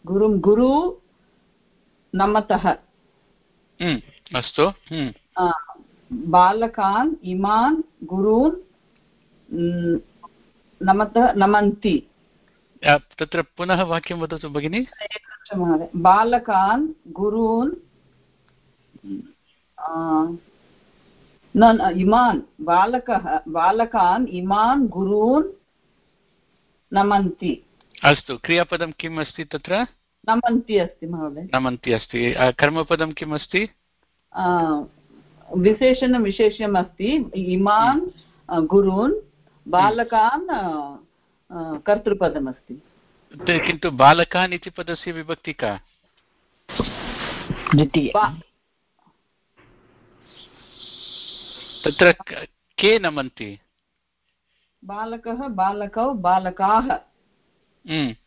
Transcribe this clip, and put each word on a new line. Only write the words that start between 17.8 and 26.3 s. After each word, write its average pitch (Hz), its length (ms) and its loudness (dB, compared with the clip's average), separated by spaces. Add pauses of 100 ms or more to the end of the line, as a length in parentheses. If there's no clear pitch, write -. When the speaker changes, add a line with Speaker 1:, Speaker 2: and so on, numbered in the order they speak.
Speaker 1:
आ, 160 480 0 (1300)
न, 208 80 8
न, 202 340 6
इमान्, 208 440 2 (200)
बालकः, 190 880 0
बालकान् 202 800 0
इमान् 214 600 0
गुरून् 208 560 2 (1500)